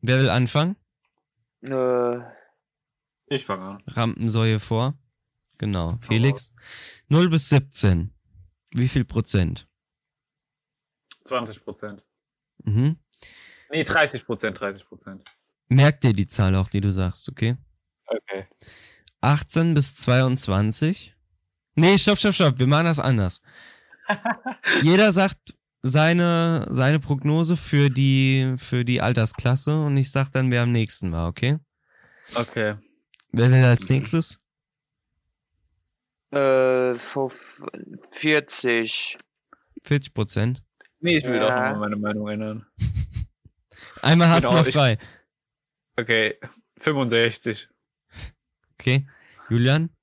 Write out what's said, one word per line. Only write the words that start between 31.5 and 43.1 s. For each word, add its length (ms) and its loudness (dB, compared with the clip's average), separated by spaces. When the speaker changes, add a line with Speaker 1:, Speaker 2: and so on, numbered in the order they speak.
Speaker 3:
Okay. 400 -4
Speaker 1:
Wer 200 4
will 140 6
als 240 4
Speaker 3:
Mhm. 60 2
Speaker 1:
nächstes? 440 -4
Speaker 2:
Äh, 640 2
vierzig. 1080 -2
Speaker 1:
Vierzig 300 -2
Prozent? 500 -4
Speaker 3:
Nee, 180 0
ich 80 -2
will 120 -2
Speaker 2:
Ja. 120 2
Speaker 3:
doch 240 -2
nochmal 160 -6
meine 80 -6
Meinung 300 -6
ändern. 380 -8
Speaker 1:
<laughs> 520 -6